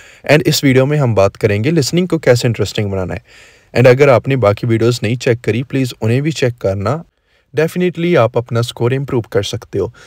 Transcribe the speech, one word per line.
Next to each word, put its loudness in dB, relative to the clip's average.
And 4
इस 0
वीडियो 4
में -2
हम 0
बात 2
करेंगे 0
लिसनिंग 0
को -2
कैसे 2
इंटरेस्टिंग -4
बनाना -6
है। -10
And 6
अगर 6
आपने 2
बाकी 0
वीडियोज़ 0
नहीं -2
चेक -2
करी, -2
प्लीज -4
उन्हें 0
भी -2
चेक -2
करना। -4
Definitely -2
आप 2
अपना -2
स्कोर -4
इम्प्रूव -4
कर -4
सकते -8
हो। -4